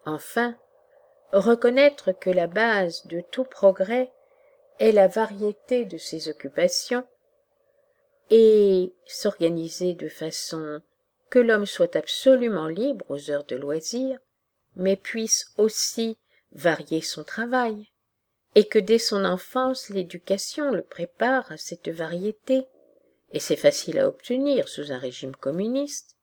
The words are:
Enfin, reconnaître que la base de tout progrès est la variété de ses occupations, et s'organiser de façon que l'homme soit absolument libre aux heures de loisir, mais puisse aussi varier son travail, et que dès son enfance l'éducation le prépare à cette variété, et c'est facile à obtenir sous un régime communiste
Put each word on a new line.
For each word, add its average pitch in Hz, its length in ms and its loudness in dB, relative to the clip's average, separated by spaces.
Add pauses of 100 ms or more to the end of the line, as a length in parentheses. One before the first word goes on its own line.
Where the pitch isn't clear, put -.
Enfin, 233 520 -6 (760)
reconnaître 233 800 4
que 185 180 -4
la 180 160 2
base 196 600 0
de 170 140 -6
tout 254 240 -6
progrès 208 680 2 (680)
est 220 140 4
la 196 160 8
variété 208 760 -2
de 175 140 -12
ses 160 300 -10
occupations, 180 800 -2 (1200)
et 208 600 6 (140)
s'organiser 170 880 -4
de 160 140 -10
façon 156 760 -10 (480)
que 254 80 4
l'homme 226 280 4
soit - 300 0
absolument 226 720 2
libre 202 400 -4
aux 143 220 -8
heures 143 140 -4
de 127 120 -8
loisir, 226 600 -6 (560)
mais 190 220 0
puisse - 600 -6
aussi 220 640 -2 (340)
varier 156 500 -2
son 156 220 -10
travail, 233 640 -4 (680)
et 214 120 6
que 220 120 0
dès 214 200 2
son 202 260 -2
enfance 254 680 -2
l'éducation 196 800 -4
le 190 120 -2
prépare 240 680 -4
à 156 40 -14
cette - 320 -12
variété, 180 760 -4 (680)
et 143 80 -4
c'est - 160 -2
facile - 420 2
à 98 100 2
obtenir 269 600 -2
sous 147 240 -10
un 127 60 -8
régime 131 380 -10
communiste 233 880 -6